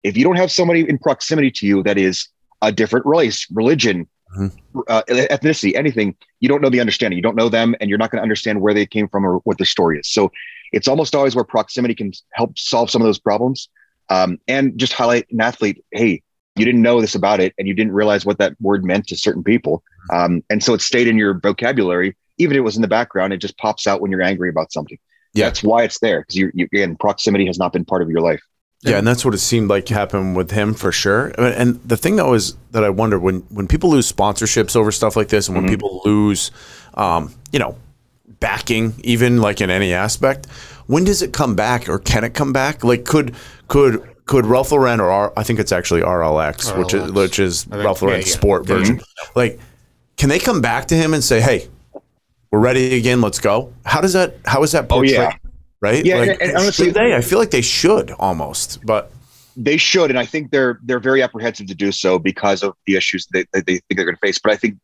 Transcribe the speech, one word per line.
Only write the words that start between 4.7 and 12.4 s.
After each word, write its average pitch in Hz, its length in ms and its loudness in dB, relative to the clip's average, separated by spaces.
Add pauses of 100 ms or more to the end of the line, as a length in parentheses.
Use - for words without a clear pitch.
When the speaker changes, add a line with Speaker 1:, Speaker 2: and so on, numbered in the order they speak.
Speaker 1:
uh, 110 200 2
ethnicity, 135 680 0
anything, 117 400 -2 (240)
you 127 80 2
don't 143 120 2
know 139 80 2
the 123 120 2
understanding. 107 360 -2
You 87 60 -6
don't 110 140 0
know 113 120 2
them, 113 320 2
and 104 80 -4
you're 101 80 0
not 110 140 0
gonna 110 140 -4
understand 107 360 -2
where 104 140 2
they 104 100 2
came 104 240 -4
from 98 160 -2
or 90 200 0
what 98 120 -2
their 95 80 -2
story 82 360 0
is. - 80 -10
So 98 240 0 (400)
it's - 160 0
almost 143 260 0
always 139 220 2
where 123 80 0
proximity 120 500 -2
can 101 180 -8 (200)
help 117 260 -4